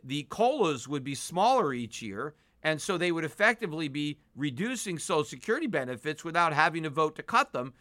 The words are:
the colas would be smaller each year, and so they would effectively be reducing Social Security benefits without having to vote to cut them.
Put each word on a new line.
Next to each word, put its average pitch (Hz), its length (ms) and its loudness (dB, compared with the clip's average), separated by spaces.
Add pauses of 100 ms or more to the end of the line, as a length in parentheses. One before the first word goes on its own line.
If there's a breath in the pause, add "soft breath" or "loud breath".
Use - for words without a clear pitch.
the 139 220 -4
colas 196 640 2
would 139 160 -4
be 139 100 -4
smaller 190 580 2
each 120 300 -6
year, 113 320 -6 (300)
and 156 180 0
so 185 160 0
they 175 140 2
would 160 120 0
effectively 180 640 0
be 147 320 -4 (160)
reducing 165 640 -4
Social 160 240 0
Security 233 460 -2
benefits 135 560 -4
without 170 280 2
having 160 300 4
to 156 80 -4
vote 156 240 2
to - 80 -12
cut 247 300 2
them. 127 280 -6